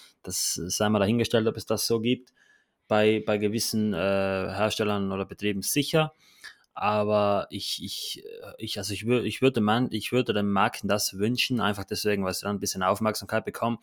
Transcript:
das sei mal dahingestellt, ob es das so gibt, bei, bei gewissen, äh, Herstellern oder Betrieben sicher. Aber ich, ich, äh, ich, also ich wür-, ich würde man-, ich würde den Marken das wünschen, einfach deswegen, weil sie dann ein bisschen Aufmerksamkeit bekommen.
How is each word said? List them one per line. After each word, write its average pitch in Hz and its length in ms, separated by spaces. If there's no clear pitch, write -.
das - 320
sei 92 360
mal 107 80
dahingestellt, 110 500
ob 107 80
es 107 100
das 110 200
so 117 120
gibt, 120 340
bei, 107 380
bei 107 140
gewissen, 107 560
äh, - 20
Herstellern 98 1120
oder 95 140
Betrieben 98 380
sicher. 151 500
Aber 104 760
ich, - 320
ich, - 420
äh, - 340
ich, 110 200
also 101 140
ich 95 140
wür-, 117 180
ich 110 180
würde 131 180
man-, 110 320
ich 107 200
würde 123 200
den 104 180
Marken 101 380
das 101 300
wünschen, 120 420
einfach 101 240
deswegen, 101 400
weil 92 100
sie - 80
dann 101 140
ein 95 40
bisschen 95 220
Aufmerksamkeit 107 600
bekommen. 117 380